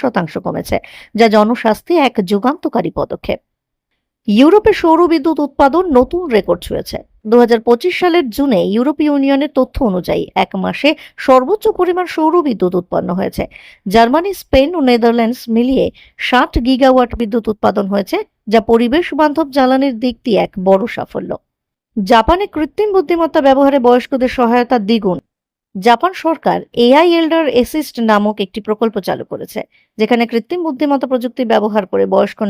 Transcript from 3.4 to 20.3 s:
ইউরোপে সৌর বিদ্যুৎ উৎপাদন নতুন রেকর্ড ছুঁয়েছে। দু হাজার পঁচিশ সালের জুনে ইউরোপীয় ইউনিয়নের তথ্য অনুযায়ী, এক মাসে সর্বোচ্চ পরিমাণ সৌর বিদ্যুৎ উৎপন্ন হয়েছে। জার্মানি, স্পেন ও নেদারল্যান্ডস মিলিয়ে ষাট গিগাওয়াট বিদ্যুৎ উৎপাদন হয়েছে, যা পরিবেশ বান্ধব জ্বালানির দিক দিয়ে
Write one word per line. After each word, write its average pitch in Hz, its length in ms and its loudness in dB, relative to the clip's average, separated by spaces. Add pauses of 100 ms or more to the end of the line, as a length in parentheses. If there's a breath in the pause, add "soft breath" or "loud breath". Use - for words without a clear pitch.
ইউরোপে 330 520 4
সৌর 330 200 4 (120)
বিদ্যুৎ 320 340 0
উৎপাদন 285 380 2 (120)
নতুন 262 260 0 (120)
রেকর্ড 180 300 0
ছুঁয়েছে। - 340 -8 (320)
দু 233 120 4
হাজার 233 240 2
পঁচিশ 240 320 0
সালের 349 320 0
জুনে 240 300 0 (140)
ইউরোপীয় 294 380 0
ইউনিয়নের 277 460 0
তথ্য 254 180 -2 (140)
অনুযায়ী, 175 340 -4 (180)
এক - 80 -4 (140)
মাসে 185 260 -2 (360 loud breath)
সর্বোচ্চ 262 380 2 (120)
পরিমাণ 359 380 -2
সৌর 320 280 2
বিদ্যুৎ 190 320 -2
উৎপন্ন 180 340 -4 (100)
হয়েছে। 190 260 -6 (420 loud breath)
জার্মানি, 233 480 2
স্পেন 277 340 0 (100)
ও - 20 -2
নেদারল্যান্ডস 233 680 2
মিলিয়ে 240 380 0 (340 soft breath)
ষাট 269 320 0 (120)
গিগাওয়াট 254 460 2 (100)
বিদ্যুৎ 220 280 -4
উৎপাদন 208 440 -2
হয়েছে, 202 240 -4 (320)
যা 214 120 4 (100)
পরিবেশ 240 440 2
বান্ধব 302 320 0 (100)
জ্বালানির 262 420 2
দিক 240 240 -4
দিয়ে 202 180 0